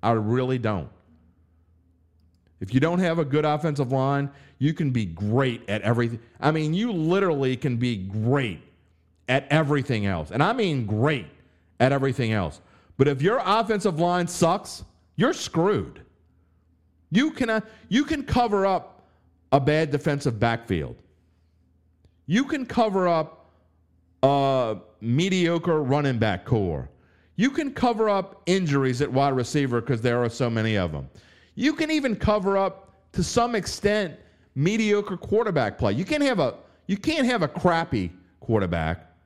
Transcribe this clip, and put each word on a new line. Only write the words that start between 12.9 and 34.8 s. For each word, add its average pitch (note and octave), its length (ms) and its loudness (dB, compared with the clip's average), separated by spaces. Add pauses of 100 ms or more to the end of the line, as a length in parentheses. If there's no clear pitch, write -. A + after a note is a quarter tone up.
But C#3 120 4
if C3+ 120 -2
your G#3+ 240 2
offensive G3+ 540 0
line F3 300 0
sucks, - 560 -2 (320)
you're A#3 180 2
screwed. E3 640 -2 (1120)
You C4+ 220 2
can, A#3 180 -2
uh, A3 100 0 (280)
you C4+ 160 2
can D4 180 -4
cover G#3 420 0
up - 380 -2 (500)
a C#3 80 4
bad D3+ 300 0
defensive C3+ 500 -2
backfield. G2 560 -2 (1300)
You A3 180 2
can C#4 200 -4
cover G3 440 0
up D#3+ 420 -2 (720)
a C3+ 560 2 (220)
mediocre E3+ 840 0
running C3+ 360 0
back G#2+ 280 0
core. F2 420 -2 (480)
You A#3 140 2
can C#4 240 -4
cover A3+ 340 2
up G3 380 -2
injuries C#3 560 2
at A#2+ 100 -2
wide C#3 220 2
receiver B2+ 480 0
'cause A#2+ 180 -2
there A#2+ 240 0
are A2+ 60 -2
so A#2+ 180 -2
many A2 280 0
of F2 180 0
'em. C#2 160 -10 (460)
You D4+ 180 0
can D#4 160 -2
even C#4 260 0
cover G3 400 0
up, - 560 -6
to F#3 100 -4
some A#3 320 0
extent, G3+ 600 -2 (420)
mediocre G3+ 600 0